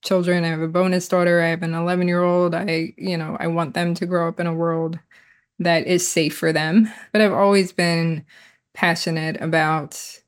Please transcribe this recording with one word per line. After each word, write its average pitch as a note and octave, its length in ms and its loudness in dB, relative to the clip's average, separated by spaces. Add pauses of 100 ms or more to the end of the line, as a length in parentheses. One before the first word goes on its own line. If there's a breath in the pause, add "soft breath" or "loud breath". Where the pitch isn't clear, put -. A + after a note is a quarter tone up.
children. F3+ 400 0
I E3 60 -2
have D#3+ 120 -4
a E3 60 -2
bonus F3+ 400 0
daughter. F3 340 2
I E3 60 2
have E3 160 -2
an E3 100 -4
eleven-year-old. F3 800 0
I, E3 420 -4
you F3+ 200 -4
know, D#3 220 -6
I - 80 -4
want E3 260 -2
them F3 220 -2
to F3+ 100 -6
grow F3 220 -2
up E3 120 -8
in E3+ 80 -2
a E3 60 -2
world E3 460 -2 (600 soft breath)
that E3 280 2
is F3+ 200 2
safe D3+ 280 0
for E3 160 0
them. D#3+ 400 2 (200 loud breath)
But G#3+ 100 4
I've G3+ 120 4
always G3 380 4
been E3 540 0 (480 soft breath)
passionate E3 680 -2
about D#3 880 -2